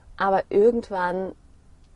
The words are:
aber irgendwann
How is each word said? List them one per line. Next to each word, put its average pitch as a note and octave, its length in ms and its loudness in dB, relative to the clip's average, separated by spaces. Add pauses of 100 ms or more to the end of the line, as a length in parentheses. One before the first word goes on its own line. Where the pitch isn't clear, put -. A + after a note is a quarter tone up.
(160)
aber G3 320 0
irgendwann F#3+ 840 0 (640)